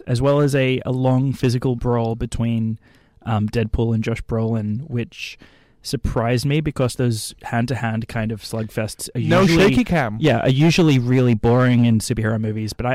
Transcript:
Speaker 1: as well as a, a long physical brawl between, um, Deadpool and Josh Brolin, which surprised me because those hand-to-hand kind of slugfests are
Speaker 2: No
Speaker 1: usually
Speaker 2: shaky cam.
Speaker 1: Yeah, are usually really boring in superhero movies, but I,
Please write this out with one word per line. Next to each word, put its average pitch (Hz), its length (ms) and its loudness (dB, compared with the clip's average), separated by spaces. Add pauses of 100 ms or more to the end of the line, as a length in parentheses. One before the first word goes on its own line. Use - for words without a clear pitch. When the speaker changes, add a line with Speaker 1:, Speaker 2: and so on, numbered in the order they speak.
Speaker 1:
as 120 140 0
well 143 180 2
as 143 160 2
a, 131 300 0
a 127 80 -2
long 127 400 0
physical 123 420 0
brawl 117 400 -2
between, 117 640 -4 (440)
um, 107 260 -2
Deadpool 117 440 -2
and 110 80 0
Josh 113 220 -4
Brolin, 113 640 -4
which - 480 -10 (480)
surprised 120 600 -2
me 147 160 0
because 139 340 -2
those 120 480 -2
hand-to-hand 117 640 -4
kind 110 240 -6
of 107 100 -10
slugfests 110 720 -8
are 120 60 -4
Speaker 2:
No 165 220 2
Speaker 1:
usually 170 260 4
Speaker 2:
shaky 143 160 2
cam. 127 340 0
Speaker 1:
Yeah, 123 220 2
are - 100 0
usually 151 480 4
really 123 360 2
boring 120 500 4
in 113 160 4
superhero 110 400 -2
movies, 110 320 -4
but 113 140 -6
I, 123 100 0